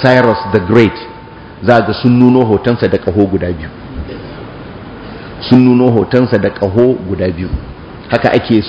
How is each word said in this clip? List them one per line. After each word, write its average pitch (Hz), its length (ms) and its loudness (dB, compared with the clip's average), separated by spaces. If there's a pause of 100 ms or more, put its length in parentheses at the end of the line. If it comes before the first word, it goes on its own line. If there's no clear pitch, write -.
Cyrus 127 380 4 (120)
the 107 140 2
Great, 107 320 2 (680)
za 117 180 4
ga 110 200 -2
sun 120 180 4
nuno 127 240 6
hotonsa 110 460 0
da 92 80 0
ƙaho 98 320 0
guda 90 240 -4
biyu. 78 160 -12 (1800)
Sun 127 140 6
nuno 123 280 4
hotonsa 117 500 2
da 98 80 0
ƙaho 113 460 2 (120)
guda 92 220 -2
biyu. 87 200 -6 (600)
Haka - 240 0
ake 110 360 2